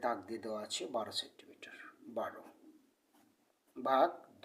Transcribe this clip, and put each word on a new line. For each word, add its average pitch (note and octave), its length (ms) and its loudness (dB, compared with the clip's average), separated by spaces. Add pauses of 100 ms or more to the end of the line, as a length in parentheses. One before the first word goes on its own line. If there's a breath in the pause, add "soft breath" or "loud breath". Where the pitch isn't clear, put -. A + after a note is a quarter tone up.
দাগ A#2 220 2
দিয়ে A2 180 -6
দেওয়া G#2+ 220 -4
আছে - 160 -4 (140)
বারো G#2+ 240 0
সেন্টিমিটার, - 560 -12 (420)
বারো - 240 -2 (1300)
ভাগ C3 320 8 (360)